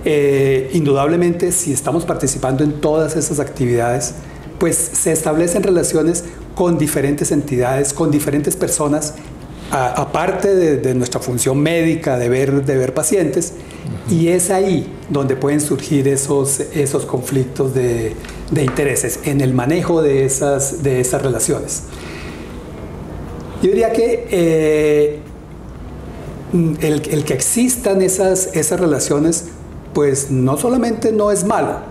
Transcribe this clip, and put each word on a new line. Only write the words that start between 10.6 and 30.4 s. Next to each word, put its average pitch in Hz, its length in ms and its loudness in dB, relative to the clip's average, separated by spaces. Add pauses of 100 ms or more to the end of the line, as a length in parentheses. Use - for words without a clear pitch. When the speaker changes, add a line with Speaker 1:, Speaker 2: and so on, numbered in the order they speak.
Speaker 1:
de 127 180 0
nuestra 123 240 -2
función 131 400 0
médica 160 580 2
de 120 120 0
ver, 139 360 2
de 139 120 2
ver 127 160 0
pacientes, 170 600 0 (540)
Speaker 2:
Ujú. 185 80 2
Speaker 1:
y 165 140 4
es 180 200 2
ahí 190 380 2 (220)
donde 135 260 0
pueden 143 260 0
surgir 139 460 0
esos, 139 520 0
esos 143 460 -2
conflictos 131 680 -2
de, 117 400 0 (380)
de 156 120 2
intereses, 131 600 0
en 143 160 0
el 127 120 2
manejo 160 480 2
de 135 240 4
esas, 139 580 -2
de 131 180 2
esas 139 200 0
relaciones. 127 640 -2 (1800)
Yo 185 80 4
diría 226 220 2
que, 226 400 0
eh, 156 880 4 (1600)
el, 151 200 2 (100)
el 143 140 0
que 143 80 -2
existan 196 680 2
esas, 185 540 2
esas 180 240 0
relaciones, 156 640 2 (480)
pues 139 380 2
no 131 260 2